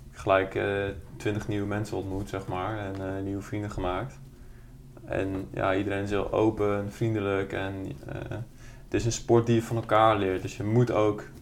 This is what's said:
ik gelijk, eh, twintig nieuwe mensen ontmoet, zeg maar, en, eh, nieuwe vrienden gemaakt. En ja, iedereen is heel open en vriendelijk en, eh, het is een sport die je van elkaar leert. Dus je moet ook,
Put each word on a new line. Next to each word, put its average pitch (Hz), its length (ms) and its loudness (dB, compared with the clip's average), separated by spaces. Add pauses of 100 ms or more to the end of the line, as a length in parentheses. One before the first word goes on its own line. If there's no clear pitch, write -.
(120)
ik - 80 -20
gelijk, 95 360 4
eh, 101 80 0 (540)
twintig 104 300 -2
nieuwe 101 200 -2
mensen 104 300 -2
ontmoet, 95 320 -4
zeg 95 180 -6
maar, 95 320 -4
en, 95 160 -6
eh, 95 280 -4
nieuwe 98 180 -4
vrienden 104 300 -6
gemaakt. 95 480 -4 (880)
En 95 480 -2
ja, 98 220 2
iedereen 101 280 0
is 101 60 -2
heel 98 240 0
open 104 440 4
en 101 140 -4
vriendelijk 98 600 0
en, 98 200 -4 (340)
eh, - 80 -8 (680)
het - 100 -6
is 107 120 2
een 113 60 2
sport 117 340 4
die 117 100 4
je 113 80 4
van 117 120 -4
elkaar 110 420 6
leert. 92 240 2
Dus - 160 -8
je 101 60 -4
moet 117 280 4
ook, 104 320 4 (180)